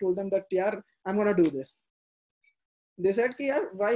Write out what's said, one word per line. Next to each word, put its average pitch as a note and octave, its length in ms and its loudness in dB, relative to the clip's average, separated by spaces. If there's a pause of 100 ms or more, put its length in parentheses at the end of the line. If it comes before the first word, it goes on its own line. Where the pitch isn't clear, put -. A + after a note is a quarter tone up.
told F#3 160 0
them G3 160 -4
that, F#3+ 100 -2 (140)
"Yaar, G3+ 160 0 (300)
I'm F#3+ 160 -2
gonna G#3 180 2
do E3 160 6
this." C3+ 180 -8 (1300)
They G3 100 4
said, B3 220 0
"Ki C#4 100 -4
yaar, C#4+ 140 0 (180)
why G#3 140 2